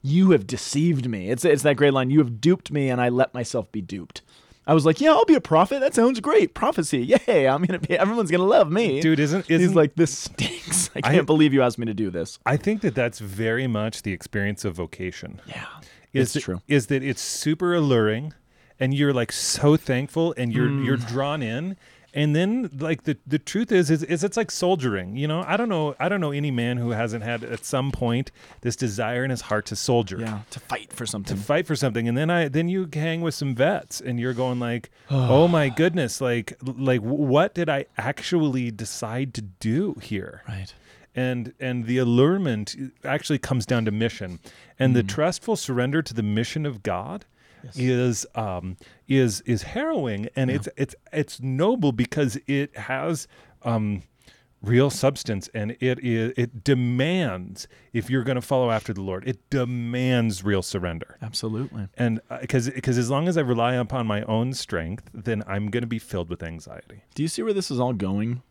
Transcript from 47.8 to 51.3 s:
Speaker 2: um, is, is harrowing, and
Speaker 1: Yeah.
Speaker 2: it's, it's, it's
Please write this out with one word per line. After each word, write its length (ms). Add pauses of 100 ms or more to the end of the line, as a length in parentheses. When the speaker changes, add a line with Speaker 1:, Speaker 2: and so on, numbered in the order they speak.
Speaker 2:
um, 400 (320)
is, 380
is 180
harrowing, 720
and 140
Speaker 1:
Yeah. 80
Speaker 2:
it's, 180
it's, 200 (180)
it's 280